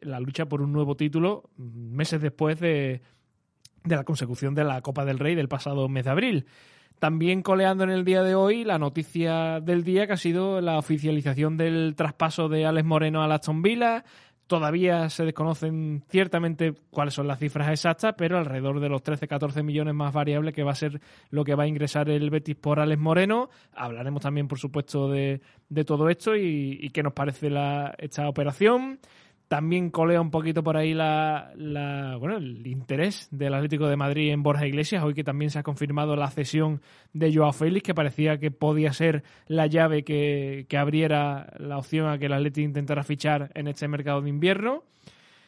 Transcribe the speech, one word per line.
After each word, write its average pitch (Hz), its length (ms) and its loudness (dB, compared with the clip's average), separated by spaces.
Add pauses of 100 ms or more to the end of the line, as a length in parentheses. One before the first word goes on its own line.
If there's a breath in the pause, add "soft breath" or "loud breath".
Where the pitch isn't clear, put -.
la 135 180 -8
lucha 135 280 -4
por 143 160 -2
un 143 100 -2
nuevo 143 220 0
título 160 480 0 (140)
meses 120 600 -4
después 156 400 0
de, 143 420 0 (840 soft breath)
de 165 120 2
la 139 80 0
consecución 135 520 -4
de 151 80 0
la 135 180 -2
Copa 139 240 -4
del 135 140 -2
Rey 151 160 0
del 147 120 0
pasado 139 400 -2
mes 131 180 -2
de 131 40 -2
abril. 180 360 2 (520 loud breath)
También 165 460 2
coleando 190 400 2
en 185 80 2
el 185 120 0
día 185 200 4
de 185 100 4
hoy 202 300 4
la 190 160 0
noticia 160 800 -2
del 175 240 0
día, 185 240 2
que 202 60 0
ha 185 40 -2
sido 185 420 0
la 165 200 2
oficialización 151 760 0
del 165 400 0
traspaso 160 540 0
de 156 160 2
Alex 160 220 2
Moreno 156 340 2
al 156 100 2
Aston 156 300 0
Villa. 233 420 2 (420 loud breath)
Todavía 170 640 2
se 165 140 -4
desconocen 160 840 -2
ciertamente 170 640 2 (180)
cuáles 147 220 -2
son 143 140 -2
las 135 120 -4
cifras 147 300 -2
exactas, 165 480 0
pero 170 200 0
alrededor 139 440 -2
de 143 80 0
los 135 120 -2
trece, 151 240 -4
catorce 147 380 -2
millones 151 320 -2
más 143 180 -2
variables, 147 400 0
que 147 100 -4
va 143 100 0
a - 20 -2
ser 147 240 -4 (300 loud breath)
lo 147 160 0
que 139 100 0
va 147 80 2
a 147 40 2
ingresar 147 420 -2
el 147 200 2
Betis 151 280 -2
por 147 240 2
Alex 151 200 2
Moreno. 190 480 2 (240 soft breath)
Hablaremos 123 480 -6
también, 143 280 -2
por 139 100 -6
supuesto, 143 500 -2
de, 139 300 0 (300 soft breath)
de 151 160 0
todo 156 240 2
esto 214 260 0
y, 147 440 -2
y 143 100 -8
qué 147 120 -2
nos 143 120 0
parece 143 360 -2
la, 143 480 -2
esta 147 300 -6
operación. 208 720 2 (500 loud breath)
También 165 420 0
colea 170 280 4
un 165 120 0
poquito 160 320 -2
por 156 140 0
ahí 156 180 2
la, 156 600 0
la, 143 640 -6
bueno, 165 200 -4
el 123 280 -8
interés 135 640 -4
del 139 240 -2
Atlético 147 340 0
de 143 100 2
Madrid 143 340 0
en 147 100 0
Borja 147 240 2
Iglesias, 151 380 -2
hoy 147 100 0
que 147 100 -4
también 147 280 -2
se 151 80 -4
ha 143 40 -6
confirmado 147 520 -2
la 143 160 0
cesión 156 500 0 (300 loud breath)
de 160 240 2
Joao 151 180 6
Félix, 175 300 0
que 185 100 -2
parecía 151 460 2
que 151 100 -2
podía 151 440 2
ser 156 280 2 (240 loud breath)
la 156 220 2
llave 156 360 4
que, 143 640 -2
que 147 80 0
abriera 147 840 0
la 143 180 -6
opción 156 300 -2
a 147 100 -2
que 143 100 -4
el 143 60 0
Atlético 147 320 0
intentara 143 380 -2
fichar 147 500 -2
en 147 140 -6
este 143 200 -6
mercado 143 340 -2
de 147 80 -4
invierno. 196 560 0 (640 soft breath)